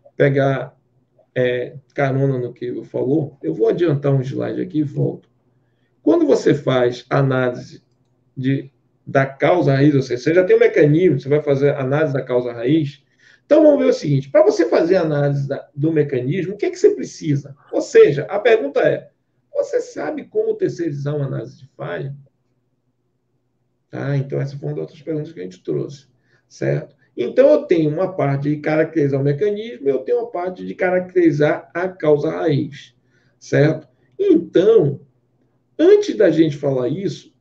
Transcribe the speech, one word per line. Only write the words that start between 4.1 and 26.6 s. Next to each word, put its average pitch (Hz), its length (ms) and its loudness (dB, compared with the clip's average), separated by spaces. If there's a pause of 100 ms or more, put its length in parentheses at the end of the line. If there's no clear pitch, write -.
um 131 80 2
slide 123 400 -6
aqui 151 180 -4
e 151 40 0
volto. 135 440 -4 (720)
Quando 320 240 2
você 208 280 2
faz 123 560 0
análise 131 720 -2 (560)
de, 135 340 -4 (340)
da 135 200 0
causa 147 480 0
raiz, 139 220 4
ou 131 80 2
seja, 123 180 -6
você 160 120 0
já 180 120 4
tem 220 100 4
um 226 40 4
mecanismo, 170 600 4
você - 80 -10
vai 147 140 2
fazer 139 340 0
análise 139 380 -2
da 131 80 -4
causa 123 320 -4
raiz. 143 500 -2 (440)
Então, 311 160 6
vamos 285 160 6
ver 262 100 2
o - 40 2
seguinte, 143 360 -2
pra 214 140 2
você 339 260 2
fazer 175 280 2
análise 143 500 0
da, - 280 -8
do 151 160 -2
mecanismo, 147 640 -2
o 202 40 -12
que 349 100 -4
é - 20 0
que - 80 -10
você - 140 4
precisa? - 640 -6 (160)
Ou - 100 -2
seja, 151 440 6
a 202 140 -6
pergunta 254 420 2
é, 147 280 0 (440)
você - 280 -2
sabe - 440 -10
como 214 300 -2
terceirizar 147 600 -4
uma 143 100 -4
análise 127 320 -10
de 127 180 -20
falha? 147 400 -10 (1700)
Tá? 131 280 -6
Então, - 220 -4
essa - 180 -8
foi 147 120 -10
uma 151 60 -8
das 160 60 -8
outras - 200 -14
perguntas 156 300 -8
que 175 80 -18
a 180 40 -10
gente - 180 -16
trouxe, - 460 -8 (400)
certo? - 480 -6 (200)